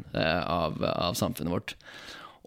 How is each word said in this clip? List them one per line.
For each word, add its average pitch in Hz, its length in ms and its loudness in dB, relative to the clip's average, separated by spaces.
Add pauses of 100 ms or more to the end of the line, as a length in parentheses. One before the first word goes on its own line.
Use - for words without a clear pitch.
(160)
eh, 82 260 4
av, 82 400 2
av - 320 2
samfunnet 87 400 0
vårt. - 220 -2 (720)